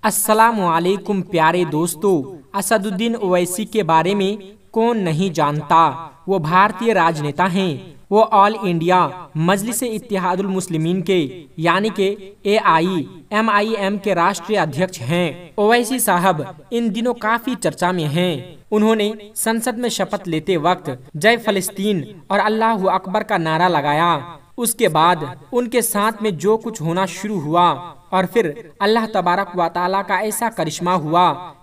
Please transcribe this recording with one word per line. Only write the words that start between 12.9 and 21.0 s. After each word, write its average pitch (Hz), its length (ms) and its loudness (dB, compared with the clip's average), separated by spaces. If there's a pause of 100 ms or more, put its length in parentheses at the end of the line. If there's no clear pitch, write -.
के 196 160 -2
राष्ट्रीय 175 440 0
अध्यक्ष 165 440 -2
हैं। 165 280 -2 (280)
ओवैसी 240 420 2
साहब 175 440 2 (300)
इन 233 160 0
दिनों 226 300 -2
काफी 233 380 -2
चर्चा 175 340 -2
में 175 160 -2
हैं। 175 260 0 (380)
उन्होंने 214 420 2 (220)
संसद 226 420 -2
में 240 120 -2
शपथ 190 380 -4
लेते 165 320 -2
वक्त 147 380 -2 (200)